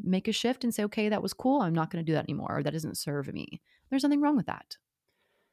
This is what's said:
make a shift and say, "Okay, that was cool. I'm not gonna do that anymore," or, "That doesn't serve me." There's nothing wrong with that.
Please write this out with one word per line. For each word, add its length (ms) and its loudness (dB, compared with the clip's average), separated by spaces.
make 240 2
a 60 0
shift 320 0
and 100 0
say, 80 0
"Okay, 240 0
that 140 2
was 120 -4
cool. 280 4
I'm 120 2
not 160 2
gonna 140 -4
do 100 0
that 120 0
anymore," 320 -4
or, 60 0
"That 100 -2
doesn't 240 -6
serve 340 -4
me." 300 -10
There's 140 0
nothing 160 4
wrong 160 4
with 120 0
that. 280 -8